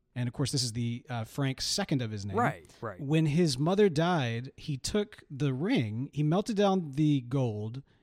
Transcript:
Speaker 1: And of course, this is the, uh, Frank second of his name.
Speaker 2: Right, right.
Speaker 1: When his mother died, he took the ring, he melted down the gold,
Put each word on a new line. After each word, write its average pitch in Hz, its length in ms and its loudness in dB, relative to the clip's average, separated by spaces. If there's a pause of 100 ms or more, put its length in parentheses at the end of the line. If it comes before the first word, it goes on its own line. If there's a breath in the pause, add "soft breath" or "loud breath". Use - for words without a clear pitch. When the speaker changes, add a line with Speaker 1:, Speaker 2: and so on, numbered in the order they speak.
(140)
Speaker 1:
And 120 140 -2
of 120 60 -8
course, 135 180 -2
this 123 100 0
is 120 100 -4
the, 117 360 -4
uh, 117 160 -4
Frank 135 380 -4
second 160 400 -2
of 110 80 -4
his 101 160 -6
name. 104 100 -4
Speaker 2:
Right, 156 300 -2 (160)
right. 101 180 -8
Speaker 1:
When 156 240 2
his 151 340 2
mother 196 300 4
died, 135 720 0
he 143 180 -6
took - 540 -4
the 139 240 0
ring, 135 580 0
he 151 100 -2
melted 185 360 2
down 190 380 2
the 147 260 4
gold, 120 600 -2 (200 soft breath)